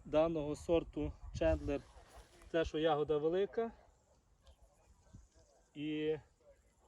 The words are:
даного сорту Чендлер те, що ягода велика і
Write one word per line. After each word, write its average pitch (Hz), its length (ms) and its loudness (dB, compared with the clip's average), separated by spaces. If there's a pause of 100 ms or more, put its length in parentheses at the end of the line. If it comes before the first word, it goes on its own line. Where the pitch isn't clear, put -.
даного 151 520 2
сорту 151 560 0 (260)
Чендлер 151 420 0 (720)
те, 165 140 2
що 156 140 -4
ягода 151 400 2
велика 196 540 0 (2000)
і 151 420 -2 (720)